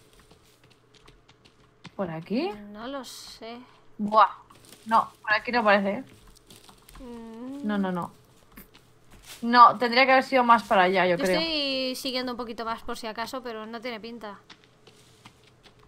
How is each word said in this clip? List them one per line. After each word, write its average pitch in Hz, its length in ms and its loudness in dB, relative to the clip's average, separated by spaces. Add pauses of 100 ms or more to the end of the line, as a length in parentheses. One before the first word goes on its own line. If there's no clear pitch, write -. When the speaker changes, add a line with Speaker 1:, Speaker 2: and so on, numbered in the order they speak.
(2000)
Speaker 1:
¿Por 190 160 -6
aquí? 196 380 -6 (220)
Speaker 2:
No 214 160 -14
lo 269 180 -12
sé. - 520 -18 (400)
Speaker 1:
Buah. 208 320 4 (560)
No, 220 240 2 (120)
por 214 120 -2
aquí 220 180 -4
no 233 120 2
parece, 202 280 4
¿eh? 254 120 -6 (960)
Speaker 2:
Mm. 240 680 -14
Speaker 1:
No, 208 120 -4
no, 190 140 -2
no. 175 200 -8 (1300)
No, 233 360 8
tendría 240 280 2
que 262 80 2
haber 262 100 4
sido 254 200 2
más 233 200 4
para 196 200 4
allá, 180 220 4
yo 175 120 2
Speaker 2:
Yo - 60 -4
Speaker 1:
creo. - 160 0
Speaker 2:
estoy 269 560 -4
siguiendo 254 360 -6
un 233 60 -10
poquito 233 280 -10
más 226 180 -8
por 233 140 -8
si - 100 -12
acaso, 226 360 -10
pero 220 220 -12
no 226 160 -14
tiene 233 180 -10
pinta. 220 400 -16 (1500)